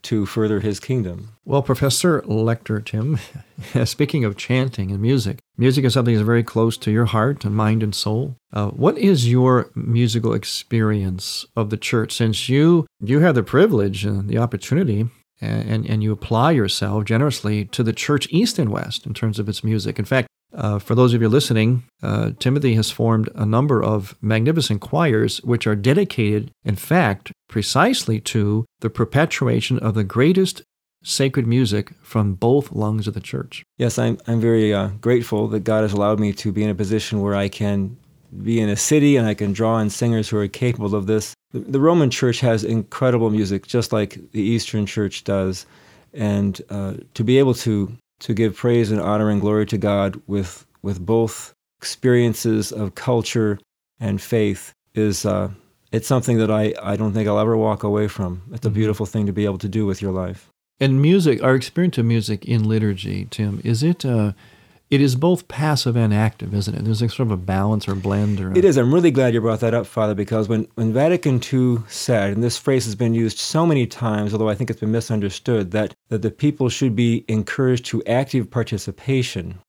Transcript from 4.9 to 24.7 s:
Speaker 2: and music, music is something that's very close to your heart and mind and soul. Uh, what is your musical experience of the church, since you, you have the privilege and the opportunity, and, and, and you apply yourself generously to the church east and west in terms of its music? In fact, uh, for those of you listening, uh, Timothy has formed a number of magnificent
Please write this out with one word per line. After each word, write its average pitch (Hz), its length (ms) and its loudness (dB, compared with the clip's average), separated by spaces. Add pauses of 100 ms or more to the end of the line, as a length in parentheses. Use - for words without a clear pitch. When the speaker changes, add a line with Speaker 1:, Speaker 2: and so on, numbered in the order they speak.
Speaker 2:
and 101 100 -4
music, 113 380 0 (180)
music 135 280 4
is 123 100 4
something 120 200 2
that's 107 120 2
very 117 160 4
close 113 360 0
to - 120 -2
your 110 140 4
heart 117 400 0
and 101 100 -2
mind 110 280 2
and 104 120 -4
soul. 120 420 -4 (160)
Uh, 104 160 -2
what 139 300 0
is 156 300 4
your 127 460 4
musical 117 600 0
experience 104 1080 -2 (120)
of 104 140 -2
the 107 60 -4
church, - 360 -2
since 110 360 -2
you, 156 380 4 (140)
you 123 200 2
have 165 140 4
the 120 80 2
privilege 107 640 2
and 104 240 -2
the 113 100 0
opportunity, 120 680 0 (340)
and, 110 300 -4
and, 110 160 -2
and 107 160 0
you 107 100 0
apply 113 400 2
yourself 104 520 0
generously 113 640 0
to - 160 -4
the 113 100 0
church - 380 -2
east 196 280 0
and 120 120 0
west - 360 -6
in - 80 -6
terms 107 240 -2
of 104 100 -4
its - 140 -6
music? 110 360 -2
In 104 60 -2
fact, 127 240 0 (260)
uh, 104 240 -2
for - 160 -2
those 123 200 6
of 113 80 2
you 113 80 4
listening, 120 520 2 (200)
uh, 104 360 0
Timothy 131 360 2
has 110 160 2
formed 113 440 0
a 113 120 -2
number 120 360 2
of 104 380 -2
magnificent 110 640 0